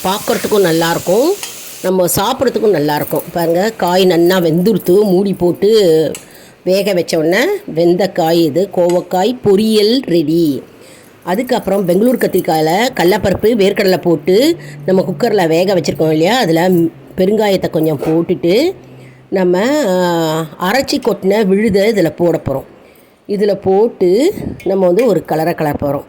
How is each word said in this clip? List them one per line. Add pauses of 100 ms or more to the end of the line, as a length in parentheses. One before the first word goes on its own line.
பார்க்கறதுக்கும்
நல்லாயிருக்கும், (520)
நம்ம
சாப்பிட்றதுக்கும்
நல்லாயிருக்கும். (120)
பாருங்க,
காய்
நன்னா
வெந்துருத்து.
மூடி
போட்டு (520)
வேக
வச்ச
உடனே (200)
வெந்த
காய்
இது.
கோவக்காய்
பொரியல்
ரெடி. (600)
அதுக்கப்புறம்
பெங்களூர்
கத்திரிக்காயில
கடலப்பருப்பு,
வேர்க்கடலை
போட்டு (280)
நம்ம
குக்கரில்
வேக
வச்சுருக்கோம்
இல்லையா,
அதில் (260)
பெருங்காயத்தை
கொஞ்சம்
போட்டுட்டு (600)
நம்ம,
ஆ, (140)
அரைச்சி
கொட்டின
விழுதை
இதில்
போட
போறோம். (640)
இதில்
போட்டு (300)
நம்ம
வந்து
ஒரு
கலரை
கலர
போறோம்.